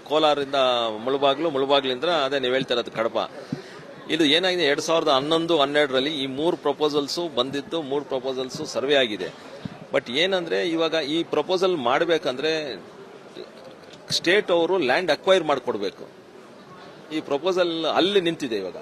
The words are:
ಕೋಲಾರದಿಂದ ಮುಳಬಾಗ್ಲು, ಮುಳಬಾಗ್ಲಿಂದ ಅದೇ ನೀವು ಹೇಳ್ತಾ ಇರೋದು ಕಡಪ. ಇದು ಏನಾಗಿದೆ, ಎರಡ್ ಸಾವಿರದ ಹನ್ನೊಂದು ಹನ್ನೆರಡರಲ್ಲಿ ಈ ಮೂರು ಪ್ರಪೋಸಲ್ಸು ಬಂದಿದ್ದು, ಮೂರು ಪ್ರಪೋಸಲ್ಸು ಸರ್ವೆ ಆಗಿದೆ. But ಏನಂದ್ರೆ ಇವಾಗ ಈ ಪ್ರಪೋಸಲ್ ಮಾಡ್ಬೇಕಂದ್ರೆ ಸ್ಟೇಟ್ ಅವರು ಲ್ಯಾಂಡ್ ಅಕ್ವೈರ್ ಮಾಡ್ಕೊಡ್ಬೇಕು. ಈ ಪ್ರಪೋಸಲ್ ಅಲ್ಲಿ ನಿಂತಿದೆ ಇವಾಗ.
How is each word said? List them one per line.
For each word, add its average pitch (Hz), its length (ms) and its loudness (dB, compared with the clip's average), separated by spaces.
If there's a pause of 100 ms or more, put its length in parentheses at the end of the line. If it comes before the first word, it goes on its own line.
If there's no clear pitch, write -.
ಕೋಲಾರದಿಂದ 143 500 2 (440)
ಮುಳಬಾಗ್ಲು, 139 520 0
ಮುಳಬಾಗ್ಲಿಂದ 135 540 2
ಅದೇ 143 340 0
ನೀವು 127 140 0
ಹೇಳ್ತಾ 131 220 0
ಇರೋದು 117 160 -2
ಕಡಪ. 113 400 -2 (800)
ಇದು 160 140 2
ಏನಾಗಿದೆ, 175 380 2
ಎರಡ್ 147 180 2
ಸಾವಿರದ 160 280 0
ಹನ್ನೊಂದು 160 500 2
ಹನ್ನೆರಡರಲ್ಲಿ 143 640 2
ಈ 135 40 -4
ಮೂರು 151 300 -2
ಪ್ರಪೋಸಲ್ಸು 147 760 -2
ಬಂದಿದ್ದು, 135 480 -2
ಮೂರು 139 220 -4
ಪ್ರಪೋಸಲ್ಸು 131 640 -6
ಸರ್ವೆ 131 280 0
ಆಗಿದೆ. 107 320 2 (680)
But 131 200 -2
ಏನಂದ್ರೆ 180 560 0
ಇವಾಗ 165 260 0
ಈ 160 280 0
ಪ್ರಪೋಸಲ್ 175 540 0
ಮಾಡ್ಬೇಕಂದ್ರೆ 147 1040 0 (1300)
ಸ್ಟೇಟ್ 196 400 2
ಅವರು 170 280 4
ಲ್ಯಾಂಡ್ 156 320 2
ಅಕ್ವೈರ್ 185 340 4
ಮಾಡ್ಕೊಡ್ಬೇಕು. 117 640 -2 (1040)
ಈ 156 80 -2
ಪ್ರಪೋಸಲ್ 165 640 0
ಅಲ್ಲಿ 160 360 4
ನಿಂತಿದೆ 156 360 -2
ಇವಾಗ. 90 260 -6